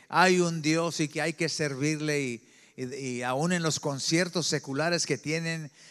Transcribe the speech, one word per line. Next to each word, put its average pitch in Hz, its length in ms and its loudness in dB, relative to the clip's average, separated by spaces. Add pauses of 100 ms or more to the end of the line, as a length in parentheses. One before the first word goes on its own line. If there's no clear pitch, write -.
hay 180 320 6
un 170 220 0
Dios 160 380 2
y 156 80 0
que 151 140 -6
hay 160 120 -2
que 160 160 -2
servirle, 147 720 -2
y, 123 260 -6 (300)
y, 127 180 -6
y 127 280 -6
aún 135 280 0
en 175 120 0
los 156 160 0
conciertos 160 640 0
seculares 151 600 0
que 139 100 0
tienen, 160 540 -4 (200)